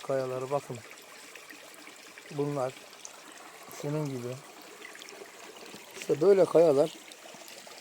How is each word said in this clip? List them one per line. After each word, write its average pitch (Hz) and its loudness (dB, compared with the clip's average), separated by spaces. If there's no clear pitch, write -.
Kayaları 131 -4
bakın. 139 -4
Bunlar 143 -4
şunun 147 -2
gibi. 123 -8
İşte 143 -2
böyle 190 8
kayalar 156 6